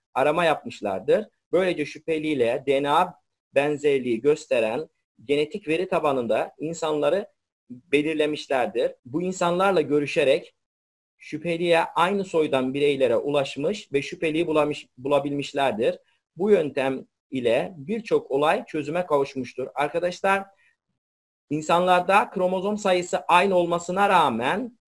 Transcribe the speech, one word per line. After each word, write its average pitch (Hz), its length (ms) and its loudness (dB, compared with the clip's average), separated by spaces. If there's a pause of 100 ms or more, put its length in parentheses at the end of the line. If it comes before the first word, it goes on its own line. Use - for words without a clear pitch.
(140)
arama 151 300 2
yapmışlardır. 135 840 0 (260)
Böylece 165 320 0
şüpheliyle 147 840 -2
D 139 160 2
N 143 80 -2
A 175 240 2 (400)
benzerliği 139 680 0
gösteren 131 680 0 (360)
genetik 147 440 -2
veri 165 200 -2
tabanında 139 720 0
insanları 156 680 -2 (440)
belirlemişlerdir. 143 1200 -2 (120)
Bu 135 180 -6
insanlarla 180 580 0
görüşerek 147 720 0 (640)
şüpheliye 165 640 0
aynı 190 400 0
soydan 135 500 0
bireylere 139 420 2
ulaşmış 143 760 -2
ve 139 100 0
şüpheliyi 160 440 -2
bulamış, 151 400 0 (120)
bulabilmişlerdir. 139 1000 0 (380)
Bu 196 140 -2
yöntem 135 540 0 (260)
ile 131 460 0
birçok 151 540 -4
olay 160 340 0
çözüme 156 420 -6
kavuşmuştur. 135 680 -2
Arkadaşlar, 175 720 -2 (1080)
insanlarda 180 800 2
kromozom 190 480 -2
sayısı 185 400 0
aynı 180 360 4
olmasına 175 540 0
rağmen 165 800 0